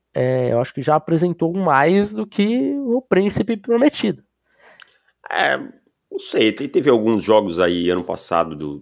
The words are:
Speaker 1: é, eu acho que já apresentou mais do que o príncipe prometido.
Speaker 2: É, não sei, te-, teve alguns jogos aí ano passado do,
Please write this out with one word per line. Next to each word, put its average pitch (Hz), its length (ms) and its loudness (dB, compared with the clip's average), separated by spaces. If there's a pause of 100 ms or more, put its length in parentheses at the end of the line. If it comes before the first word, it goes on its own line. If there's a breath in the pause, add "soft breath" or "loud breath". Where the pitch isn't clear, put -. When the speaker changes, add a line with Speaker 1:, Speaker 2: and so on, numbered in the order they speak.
(140)
Speaker 1:
é, 127 380 0
eu 117 80 2
acho 127 140 -4
que 143 80 -8
já 151 140 0
apresentou 165 580 0
mais 185 580 2
do 214 160 -8
que 247 520 -2
o 254 220 -2
príncipe 202 540 0
prometido. 233 680 0 (1080 soft breath)
Speaker 2:
É, 135 260 0
não - 640 -14
sei, 110 320 0
te-, 135 160 -6
teve 143 220 0
alguns 110 340 2
jogos 98 360 2
aí 87 300 0
ano 90 140 0
passado 85 520 -2
do, 73 260 -10